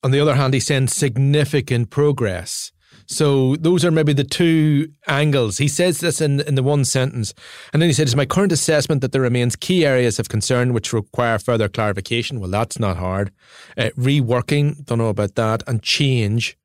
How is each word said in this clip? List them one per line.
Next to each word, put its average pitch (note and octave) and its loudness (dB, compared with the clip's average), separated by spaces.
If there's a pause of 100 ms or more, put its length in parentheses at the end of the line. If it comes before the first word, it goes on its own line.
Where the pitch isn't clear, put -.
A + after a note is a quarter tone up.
On C3 2
the C#3 4
other D3 2
hand, C3+ 2
he's B2+ 0
saying C3+ 0
significant C3+ 0
progress. A#2 -2 (320)
So C#3 0
those E3 2
are F3 2
maybe D#3 2
the C#3 0
two D#3 2 (140)
angles. C#3 0
He C#3+ 2
says F3 0
this D#3+ -2
in, C#3+ 0
in D3 -2
the C3+ 2
one C#3+ 2
sentence. B2+ -2 (400)
And D3 4
then E3+ 4
he - 2
said, C#3+ 2
"It's B2 0
my C#3+ 2
current F#3 2
assessment D3+ 0
that B2+ -4
there C3+ 2
remains B2 0
key F3+ 0
areas B2+ 2
of - -6
concern B2 0
which A#2 -2
require A2+ 0
further A2 0
clarification." G#2+ -4
Well, F#2 -8
that's G#2 -2
not G2 -2
hard. F#2+ -4 (460)
Uh, A2+ -2
reworking, C#3 0
don't A#2 -2
know A2+ 0
about G#2 -2
that, A2 0
and A2+ -4
change. A#2 0